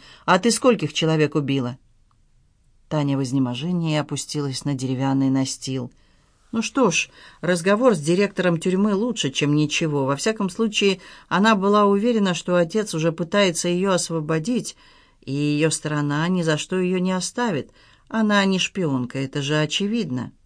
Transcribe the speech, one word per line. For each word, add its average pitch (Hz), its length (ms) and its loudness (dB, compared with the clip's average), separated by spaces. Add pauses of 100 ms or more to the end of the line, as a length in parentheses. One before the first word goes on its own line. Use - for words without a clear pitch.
(240)
А 180 140 4
ты 233 120 2
скольких 220 420 2
человек 156 420 0
убила?» 135 420 -2 (1120)
Таня 143 300 0
в 139 40 0
изнеможении 139 760 0
опустилась 143 640 -6
на 143 100 -2
деревянный 135 540 0
настил. 131 640 -4 (600)
Ну 226 100 -2
что 247 280 2
ж, - 200 -2 (320)
разговор 196 520 2
с 156 60 0
директором 180 580 2
тюрьмы 190 360 2
лучше, 220 360 -2
чем 147 240 0
ничего. 147 520 0
Во 139 100 0
всяком 220 320 -2
случае, 208 520 0 (280)
она 214 260 4
была 202 300 4
уверена, 202 480 2
что 175 240 -2
отец 190 380 0
уже 160 180 0
пытается 175 560 0
её 180 240 0
освободить, 160 800 -2 (460)
и 131 120 -10
её 147 380 0
сторона 147 580 -2
ни 185 120 0
за 160 160 2
что 185 220 -4
её 185 200 0
не 185 140 0
оставит. 185 580 -4 (380)
Она 208 380 2
не 190 120 2
шпионка, 135 600 -2
это 135 240 -4
же 151 180 0
очевидно. 151 720 -4 (140)